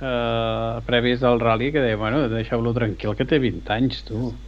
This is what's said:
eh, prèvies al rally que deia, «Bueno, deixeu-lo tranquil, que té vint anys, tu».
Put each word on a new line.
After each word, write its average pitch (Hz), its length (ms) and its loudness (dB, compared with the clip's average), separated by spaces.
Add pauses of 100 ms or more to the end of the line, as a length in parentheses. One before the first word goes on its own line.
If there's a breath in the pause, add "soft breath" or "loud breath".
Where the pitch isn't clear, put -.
eh, 113 840 -2
prèvies 123 360 2
al 123 160 6
rally 117 340 2
que 156 80 2
deia, 113 160 2
«Bueno, 117 320 0
deixeu-lo 113 460 -2
tranquil, 107 420 -2
que 135 80 -2
té 151 140 2
vint 104 320 0
anys, 120 320 0
tu». 113 320 -6 (140)